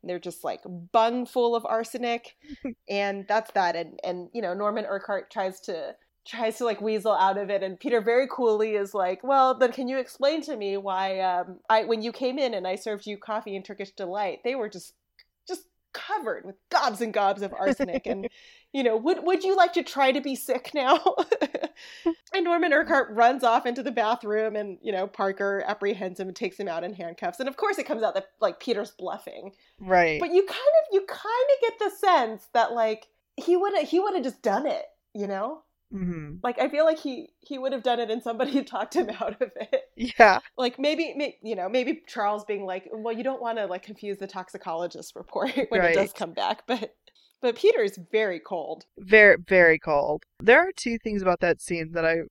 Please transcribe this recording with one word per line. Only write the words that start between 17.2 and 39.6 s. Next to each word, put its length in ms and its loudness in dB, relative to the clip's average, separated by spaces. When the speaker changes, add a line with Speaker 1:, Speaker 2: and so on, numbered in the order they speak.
Speaker 1:
of 120 -6
arsenic. 520 -2
And, 220 -4
Speaker 2:
<laughs> 220 -20
Speaker 1:
you 120 -2
know, 120 2
would, 280 0
would 180 0
you 140 0
like 160 4
to 100 -2
try 300 2
to 80 0
be 160 -6
sick 380 -6
now?" 240 4
<laughs> 60 -4
And 100 2
Norman 280 2
Urquhart 400 2
runs 320 4
off 220 4
into 160 -4
the 100 -4
bathroom 640 -2
and, 260 -6
you 100 -4
know, 140 -2
Parker 600 -2
apprehends 540 -4
him 80 -6
and 80 -12
takes 220 -6
him 100 -6
out 160 -4
in 80 -8
handcuffs. 480 -8
And 80 -4
of 80 -10
course 220 -2
it 80 -6
comes 160 -4
out 120 0
that, 120 -4
like, 200 0
Peter's 300 -4
bluffing. 600 -12
Speaker 2:
Right. 400 4
Speaker 1:
But 140 -2
you 100 8
kind 140 -8
of, 340 4
you 140 2
kind 160 -12
of 400 2
get 160 0
the 180 -2
sense 560 2
that, 200 4
like, 340 -2
he 200 2
woulda, 260 2
he 180 2
woulda 200 0
just 220 -6
done 240 0
it, 180 -2
you 120 -6
know? 360 -6
Speaker 2:
Mm-hmm. 480 -6
Speaker 1:
Like, 180 -2
I 80 2
feel 160 2
like 140 4
he, 300 -8
he 180 -10
would 140 -2
have 120 -4
done 160 2
it 100 -4
and 120 -4
somebody 420 -2
<laughs> 0 -
talked 300 -6
him 140 0
out 200 -4
of 160 -4
it. 260 -2